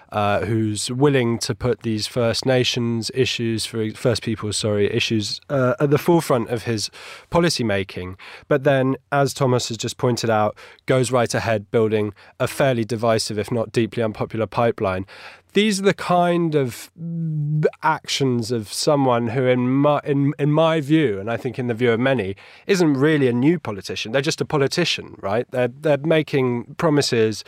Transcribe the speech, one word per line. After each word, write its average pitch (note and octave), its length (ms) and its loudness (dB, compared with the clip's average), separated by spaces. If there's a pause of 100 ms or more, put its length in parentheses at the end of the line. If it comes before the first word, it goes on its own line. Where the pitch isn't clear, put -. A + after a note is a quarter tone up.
(120)
uh, G2+ 340 0
who's A2 440 -2
willing B2+ 500 2
to - 140 -6
put A#2+ 280 -4
these A2 260 -4
First A#2 380 -2
Nations A#2+ 680 0
issues, A2+ 520 -2
for A2 260 -4
First A2+ 320 0
Peoples, G#2+ 340 -4
sorry, G#2 340 0
issues, A2 580 -2
uh, B2+ 300 2
at D3 120 2
the D3 60 4
forefront D3 520 2
of A2+ 140 -4
his A2+ 260 -4 (400)
policy E3+ 340 2
making. F#2+ 540 -4 (300)
But C#3+ 160 2
then, C3+ 320 2 (160)
as C#3 220 2
Thomas B2+ 340 0
has A2+ 100 -6
just - 200 -8
pointed A#2+ 320 0
out, G#2+ 260 2 (300)
goes C3 260 2
right A#2+ 220 2
ahead A2 360 -2
building G#2+ 440 2 (260)
a B2+ 80 0
fairly B2+ 380 0
divisive, A2+ 520 0
if G#2 140 -4
not A2+ 220 -4
deeply A#2 280 0
unpopular, A2 460 -4
pipeline. G2+ 580 0 (480)
These G3+ 260 2
are G3 40 -8
the G3 100 4
kind F3 640 0
of C3 360 -4 (880)
actions B2+ 720 0
of A2+ 200 -4
someone C3 580 2
who, B2+ 180 0
in B2+ 220 2
my, C#3+ 360 2
in, C#3+ 320 0
in D3 140 0
my D#3+ 280 2
view, C#3 400 2
and G#2 120 -6
I A#2 40 -2
think A2+ 220 -6
in B2+ 100 -4
the A#2+ 60 0
view A#2 180 2
of A2+ 80 2
many, A#2+ 360 0 (320)
isn't F3 260 4
really C#3+ 340 4
a A#2+ 60 2
new D3 260 2
politician. G2+ 520 -8
They're C3+ 100 0
just D#3 180 -4
a C#3 60 -2
politician, C#3 720 -2
right? G#2+ 320 -2
They're, B2 180 0
they're C#3+ 280 0
making C#3 800 0
promises B2+ 720 2